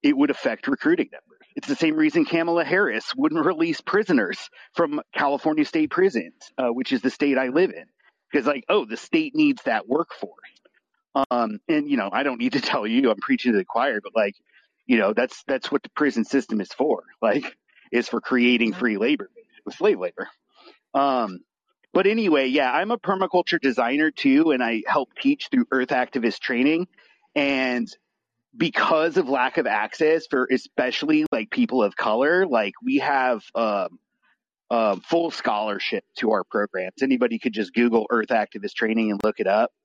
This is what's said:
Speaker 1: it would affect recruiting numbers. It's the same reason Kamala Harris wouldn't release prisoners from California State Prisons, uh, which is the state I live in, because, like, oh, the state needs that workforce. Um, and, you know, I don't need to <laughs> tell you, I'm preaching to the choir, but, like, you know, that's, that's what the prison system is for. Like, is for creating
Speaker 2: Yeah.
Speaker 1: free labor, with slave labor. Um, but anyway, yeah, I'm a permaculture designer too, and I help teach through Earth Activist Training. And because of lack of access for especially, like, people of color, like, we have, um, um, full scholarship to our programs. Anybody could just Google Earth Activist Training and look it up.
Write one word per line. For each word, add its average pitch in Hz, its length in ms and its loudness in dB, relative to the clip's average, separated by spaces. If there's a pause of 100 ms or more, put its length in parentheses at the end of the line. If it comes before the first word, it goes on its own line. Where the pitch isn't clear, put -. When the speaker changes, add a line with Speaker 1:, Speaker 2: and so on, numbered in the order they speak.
Speaker 1:
it 143 140 4
would 143 140 2
affect - 380 -4
recruiting 151 440 0
numbers. - 420 -20
It's - 140 -10
the 277 80 -2
same 156 200 0
reason 156 280 2
Kamala 170 400 0
Harris 139 500 -2
wouldn't 147 300 0
release 165 380 0
prisoners - 640 0 (260)
from 151 280 -2 (100)
California 147 540 0
State 156 240 -2
Prisons, 160 680 -2
uh, 127 120 -2
which 123 240 -4
is 123 100 0
the 131 80 0
state 143 260 0
I 131 120 0
live 156 240 2
in, - 140 -16 (440)
because, 131 160 0
like, 139 220 -2
oh, 175 180 2
the 107 100 -8
state 156 380 -2
needs 147 300 2
that 110 240 -2
workforce. - 440 -4 (1000)
Um, 113 280 -2 (100)
and, 147 220 0
you 135 80 2
know, 101 120 -2
I 113 120 -2
don't 131 160 -4
need 123 160 -2
to 135 60 0
<laughs> - 20 -8
tell 113 240 -4
you, 120 240 2
I'm 104 80 0
preaching 127 340 0
to 104 60 4
the 92 80 0
choir, 117 360 -2
but, - 120 -16
like, 104 220 0 (500)
you 123 100 4
know, 104 160 4
that's, 120 340 -2
that's 131 240 -4
what - 120 0
the - 80 -20
prison 123 340 0
system 117 360 0
is 92 120 -8
for. 135 300 -2 (180)
Like, 113 360 0 (340)
is 120 180 0
for 117 140 -4
creating 120 500 4
Speaker 2:
Yeah. - 60 -8
Speaker 1:
free 113 180 0
labor, 135 320 0 (380)
with 101 80 -12
slave 165 260 2
labor. 90 300 -6 (640)
Um, 123 460 0 (540)
but 185 120 4
anyway, 180 420 2
yeah, 131 220 2
I'm 175 200 -2
a 233 80 -2
permaculture 185 600 -2
designer 135 520 0
too, 143 400 2
and 127 120 2
I 117 240 -2
help 139 280 -2
teach - 360 -2
through 123 200 2
Earth 127 180 0
Activist 123 520 -2
Training. 147 460 0 (480)
And 131 540 0 (680)
because 156 640 0
of 170 100 2
lack 131 300 0
of 127 100 0
access 135 600 0
for 131 260 0
especially, 143 800 0
like, 110 180 -4
people 123 320 0
of 101 140 0
color, 147 500 2
like, 113 360 0
we 131 160 0
have, 131 440 0 (120)
um, 98 440 -2 (720)
um, 110 300 0
full 165 300 0
scholarship 107 760 -4 (140)
to 110 140 2
our 95 120 0
programs. 95 580 -4
Anybody 123 360 0
could 113 160 -4
just 101 180 -4
Google 117 380 2
Earth 113 180 -2
Activist 104 460 -4
Training 110 360 0
and 101 140 -4
look 107 160 -2
it 98 60 0
up. 104 240 2 (140)